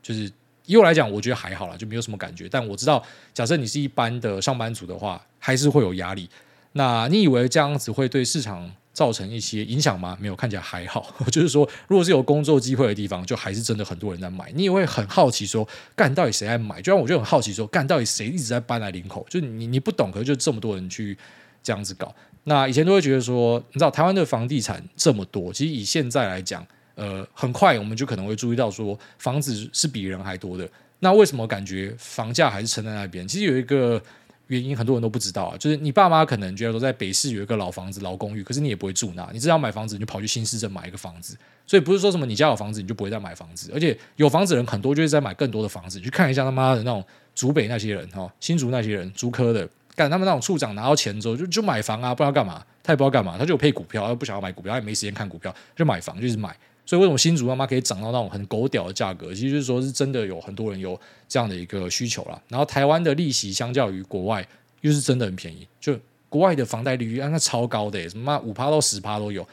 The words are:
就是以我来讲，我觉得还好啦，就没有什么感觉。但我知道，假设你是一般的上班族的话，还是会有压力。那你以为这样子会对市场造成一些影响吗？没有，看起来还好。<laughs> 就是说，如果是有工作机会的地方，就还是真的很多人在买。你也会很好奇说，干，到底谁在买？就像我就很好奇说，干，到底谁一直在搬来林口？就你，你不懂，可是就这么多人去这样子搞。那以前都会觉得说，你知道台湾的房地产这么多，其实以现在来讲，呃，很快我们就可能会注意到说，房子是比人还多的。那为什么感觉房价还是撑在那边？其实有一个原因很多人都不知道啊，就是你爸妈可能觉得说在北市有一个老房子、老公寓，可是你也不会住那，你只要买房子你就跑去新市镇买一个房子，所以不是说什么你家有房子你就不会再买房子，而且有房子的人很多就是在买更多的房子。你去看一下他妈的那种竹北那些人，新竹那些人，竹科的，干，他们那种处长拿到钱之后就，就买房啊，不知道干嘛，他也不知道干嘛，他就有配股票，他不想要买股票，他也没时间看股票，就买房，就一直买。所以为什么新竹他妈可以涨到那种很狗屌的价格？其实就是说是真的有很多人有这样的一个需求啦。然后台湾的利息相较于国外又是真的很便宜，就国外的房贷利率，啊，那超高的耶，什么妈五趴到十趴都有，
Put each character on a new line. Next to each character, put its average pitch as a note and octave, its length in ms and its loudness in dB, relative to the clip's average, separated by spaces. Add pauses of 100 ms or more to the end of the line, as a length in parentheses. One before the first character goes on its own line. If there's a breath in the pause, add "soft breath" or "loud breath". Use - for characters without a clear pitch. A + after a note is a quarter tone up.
就 - 100 -8
是 G#2+ 160 -4 (360)
以 F#3 120 4
我 A3+ 60 12
来 E3+ 100 8
讲， D3 160 4
我 G#2 120 -4
觉 A2+ 100 -2
得 B2 60 -2
还 F#2 180 -10
好 F#2+ 140 -8
啦， F2 80 -14
就 G#2+ 100 -10
没 A2 80 -10
有 A#2 80 -4
什 A2+ 80 -8
么 G#2 80 -8
感 F2+ 160 -10
觉。 F2 140 -14
但 A#2+ 180 -2
我 G2+ 100 -8
知 A#2+ 80 -6
道， C#3 160 4 (320 loud breath)
假 A#2 140 -2
设 D#3+ 100 2
你 C3+ 80 0
是 A2 140 -4
一 C#3+ 80 0
般 A#2+ 340 -2
的 G2+ 220 -2
上 C3+ 160 0
班 A2+ 160 -4
族 G2 100 -12
的 F2+ 80 -10
话， F2+ 320 -8 (140)
还 C3 180 0
是 C#3 140 4
会 C#3 100 6
有 F#2 140 2
压 F#2 200 -6
力。 F#2 140 -8 (440 soft breath)
那 A#2+ 340 2
你 G3 160 4
以 F3+ 60 6
为 B2+ 200 4
这 D#3 120 4
样 D3 180 2
子 A#2 140 -6
会 C3 160 0
对 C3 160 0
市 C3 180 -2
场 F2 280 -10 (220)
造 B2+ 200 2
成 G2 160 -6
一 A2+ 120 -8
些 A2 240 -4
影 B2+ 160 -2
响 B2 180 2
吗？ F2+ 220 -6
没 G2+ 80 -6
有， F#2 80 -6
看 G#2+ 140 -4
起 G2 60 -6
来 F2+ 60 -8
还 F2 240 -10
好。 - 320 -8
<laughs> A#2 140 0
就 D#3 80 8
是 E3+ 80 6
说， C#3+ 200 6 (200 loud breath)
如 G3 80 6
果 F3+ 80 6
是 F3 60 4
有 C#3 120 6
工 D3 220 4
作 C#3+ 160 6
机 B2+ 160 0
会 B2+ 100 4
的 G#2 80 2
地 G2+ 140 -4
方， F#2 160 -6
就 A#2+ 100 -4
还 G2+ 200 -4
是 A2 80 -4
真 A2+ 140 0
的 G#2 80 -4
很 F2+ 140 -8
多 G2 140 -6
人 F2 80 -10
在 F#2 80 -8
买。 F#2 260 -12
你 E3+ 100 0
也 F#3+ 60 2
会 F#3+ 140 4
很 A2 240 -2
好 D3 220 6
奇 G#2+ 160 -2
说， G#2+ 200 0 (280 loud breath)
干， D#3+ 200 4
到 F3 120 4
底 A2 60 0
谁 G2+ 140 -4
在 A#2 120 0
买？ G#2+ 240 -8
就 F#3 100 2
像 G3 80 6
我 A#2+ 60 0
就 D#3+ 100 4
很 A#2+ 80 0
好 C#3+ 160 4
奇 A#2 120 -2
说， G#2+ 140 -4
干， C#3 200 0
到 D#3 120 2
底 A#2+ 60 0
谁 G#2 220 -2
一 D3 100 -4
直 D3+ 80 -4
在 A#2+ 160 -2
搬 A#2+ 200 -2
来 G#2 100 -6
林 F2+ 180 -10
口？ G2 220 -12
就 F#3 100 -2
你， A#2 260 -6
你 B2 140 0
不 A3 100 -2
懂， G#2+ 200 0
可 F2 80 -8
是 A2+ 60 -4
就 C#3 120 0
这 C3 160 0
么 G#2+ 80 -6
多 G#2+ 140 -4
人 F#2 160 -8
去 G2+ 260 -10 (460 loud breath)
这 A#2 100 -4
样 G2+ 100 -6
子 F#2+ 120 -10
搞。 - 200 -12 (300 soft breath)
那 C#3 240 2
以 C3 40 -2
前 D3 120 4
都 F3+ 80 4
会 G3 80 6
觉 C#3+ 120 2
得 C3+ 80 2
说， A#2+ 380 2 (140)
你 - 20 -8
知 C#3 60 -2
道 D#3+ 100 6
台 D3+ 120 2
湾 F#3 120 4
的 F#3 100 2
房 B2 220 -2
地 C3 140 -2
产 G2+ 240 -6 (120)
这 - 160 6
么 G#2 140 -2
多， G#2 260 -6
其 B2+ 120 -4
实 D#3+ 80 -2
以 A2+ 120 -6
现 C3+ 240 0
在 A#2+ 200 0
来 F#2 140 -6
讲， F2+ 240 -10 (280 soft breath)
呃， G2 380 -8
很 - 200 -4
快 D3 260 4
我 G#2 60 -4
们 G#2+ 120 -6
就 B2+ 80 -2
可 A#2+ 120 -4
能 F#2+ 100 -6
会 G#2+ 100 -4
注 A#2+ 160 -2
意 A#2 40 0
到 A2+ 140 0
说， G2+ 280 -6 (200 loud breath)
房 C3 220 -2
子 A#2 320 -4
是 - 160 0
比 A2+ 160 -6
人 F#2+ 180 -6
还 F#2+ 140 -8
多 F2+ 200 -10
的。 F2+ 120 -8 (320 soft breath)
那 F#3 120 6
为 G#3 120 10
什 C#3+ 100 2
么 A2+ 120 -4
感 G2+ 180 -4
觉 F#2+ 340 -6
房 A#2 340 -8
价 C3+ 180 4
还 G2+ 100 -6
是 A2+ 60 -6
撑 A2 180 -4
在 A2 80 -8
那 G2+ 140 -6
边？ F2+ 200 -10
其 B2 120 -6
实 G#3 60 -2
有 C3+ 140 2
一 C3 60 0
个 B2 360 2 (460 loud breath)
原 B2 160 -2
因 C3+ 120 -4
很 A2+ 120 -2
多 C3 80 4
人 A#2 80 0
都 A2+ 60 0
不 A2 100 -4
知 A#2 140 -6
道 F#2 140 -4
啊， F2 120 -8
就 D3+ 100 -2
是 D3+ 80 2
你 D3 140 -2
爸 F#3+ 180 6
妈 D#3+ 160 6
可 C#3 120 0
能 F#2+ 200 -4
觉 A2 80 -4
得 A#2 60 0
说 A2+ 80 -2
在 B2+ 140 0
北 G2 200 -6
市 B2+ 220 -2
有 G2+ 80 -6
一 - 20 -8
个 A2 120 -2
老 F#2+ 120 -2
房 F#2 240 -10
子、 F#2+ 80 -12
老 F#2 160 -8
公 G#2 180 -8
寓， G2+ 100 -8
可 B2 100 -8
是 C#3 60 -2
你 D3 80 0
也 G#2+ 80 -2
不 G2 100 -6
会 F#2+ 60 -4
住 F#2 220 -4
那， F2 180 -12
你 A2+ 80 -10
只 C3+ 80 0
要 E3 100 6
买 C3 140 -2
房 A2 140 -6
子 G#2+ 100 -8
你 G2 40 -8
就 G#2+ 60 -6
跑 G2+ 140 -8
去 G#2+ 60 -6
新 A2 200 -4
市 A#2 100 -4
镇 G#2+ 140 -4
买 F2 160 -12
一 F2+ 40 -14
个 F#2 60 -12
房 E2+ 240 -14
子， - 160 -16 (300 soft breath)
所 G3 100 8
以 F#3 40 8
不 D#3 120 2
是 G3 60 6
说 F#3+ 140 4
什 F3+ 60 0
么 D3 60 0
你 A2+ 100 -4
家 C3+ 120 4
有 C#3 80 4
房 G#2 180 -6
子 G#2+ 80 -6
你 F#2+ 60 -8
就 A2 80 -6
不 G#2 80 -6
会 G2 80 -4
再 A2 80 -4
买 F#2 160 -12
房 E2 220 -18
子， - 180 -14
而 D3+ 60 -2
且 D#3+ 140 2 (200 loud breath)
有 D3 140 8
房 E3 180 4
子 F3 80 2
的 - 20 6
人 A#2+ 100 2
很 G#2+ 140 -2
多 C3 140 2
就 D3+ 80 4
是 D#3+ 60 4
在 D3 120 4
买 G#2 140 -2
更 C3 160 0
多 A2 120 -2
的 G#2+ 60 -2
房 F#2 220 -12
子。 F#2+ 80 -12
你 F2 60 -12
去 - 60 -8
看 F3 200 4
一 - 20 2
下 C3 120 2
他 C3+ 80 0
妈 C3 220 4
的 A2 100 0
那 B2 80 -2
种 G2 120 -4 (300 soft breath)
竹 C3 180 0
北 A#2+ 140 2
那 A#2 100 -2
些 G#2+ 160 -2
人， F#2 160 -6 (320)
新 E3+ 160 0
竹 C3 140 0
那 B2+ 100 0
些 A2 80 -2
人， F#2+ 240 -4
竹 A#2+ 180 -6
科 A#2+ 220 2
的， G2 160 -2 (260)
干， D3+ 140 2
他 D#3+ 80 0
们 F#3+ 80 0
那 F#3+ 80 4
种 C#3 80 0
处 F3+ 160 0
长 A#2+ 180 -4
拿 G#2 100 -6
到 C#3+ 120 6
钱 G#2 240 -2
之 A2+ 80 -4
后 A2+ 80 0
就， D#3+ 120 -4
就 F#3+ 120 0
买 D3 220 0
房 A2 180 -4
啊， B2 140 -2
不 B2 80 0
知 - 20 4
道 C#3+ 80 4
干 C#3 140 4
嘛， E2+ 180 -10 (180)
他 E3 120 4
也 - 20 6
不 C3+ 80 4
知 - 0 -
道 C#3 60 6
干 B2+ 120 4
嘛， F2 140 -4
他 A2+ 80 -2
就 F3 80 2
有 C#3+ 60 4
配 C#3+ 120 4
股 - 120 -2
票， G2+ 240 -4
他 A#2 80 -2
不 A#2+ 100 -6
想 G2 100 -6
要 G2+ 60 -8
买 F#2+ 100 -6
股 F2+ 120 -12
票， F#2+ 100 -6
他 B2 60 -2
也 A2+ 60 -8
没 G#2+ 100 -8
时 - 80 -4
间 G2+ 100 -6
看 G2+ 160 -8
股 F2 80 -14
票， F#2 180 -10 (200 loud breath)
就 E3 100 0
买 G#2+ 160 2
房， E2 180 -12
就 A#2 80 -2
一 B2 40 0
直 A2 80 0
买。 G#2+ 180 -8 (320 soft breath)
所 F3 80 2
以 F3+ 60 8
为 - 20 10
什 F#3 60 8
么 C#3 80 4
新 E3 180 6
竹 B2 120 0
他 B2+ 80 -2
妈 C3+ 100 0
可 C3 80 -2
以 C3 60 2
涨 G2+ 200 -2
到 A2 120 -6
那 B2+ 60 0
种 G#2 120 -2
很 G2+ 160 -6
狗 A#2 220 0
屌 G2 180 -2
的 F#2+ 60 -8
价 F#2+ 200 -2
格？ F2 220 -12
其 G2 60 -8
实 C3 100 -2
就 C#3+ 60 0
是 C#3+ 80 -2
说 B2+ 180 0
是 C3+ 80 -4
真 C3+ 220 0
的 A#2+ 120 -2
有 F#2 160 -8
很 F#2+ 140 -14
多 A2 160 -4
人 G2 80 -6
有 F#2 180 -6 (300 loud breath)
这 - 140 0
样 A#2 80 0
的 G2 40 -4
一 F2+ 140 -8
个 F#2 240 -6
需 A#2+ 160 -4
求 G#2 200 -6
啦。 E2+ 200 -14
然 A#2+ 100 -8
后 C#3+ 80 2
台 C#3 220 2
湾 D#3+ 160 4
的 D#3 140 2
利 E3+ 120 0
息 G#2+ 240 -2
相 A#2+ 220 -4
较 B2+ 160 2
于 F#2+ 140 -6
国 F#2+ 220 -6
外 G2+ 200 -2 (360 soft breath)
又 D3+ 100 4
是 D3 80 2
真 B2+ 180 2
的 A#2 80 0
很 F#2 80 -4
便 E2+ 180 -12
宜， - 140 -20 (140)
就 C3 180 -2 (300)
国 D3 140 0
外 F#3 120 6
的 C#3 100 0
房 A2+ 200 -4
贷 C3 100 0
利 A#2+ 120 -2
率， A2+ 120 -4
啊， C3+ 80 -4
那 D3+ 100 0
超 B2 300 0
高 G#2+ 240 -2
的 G2+ 100 -6
耶， E2 80 -8
什 F#2 80 -14
么 A2+ 60 -10
妈 C#3+ 160 -2
五 A2+ 140 -8
趴 B2+ 180 -2
到 D#3 100 4
十 G#2 200 0
趴 G#2+ 180 -4
都 G#2 140 -6
有， F#2 200 -8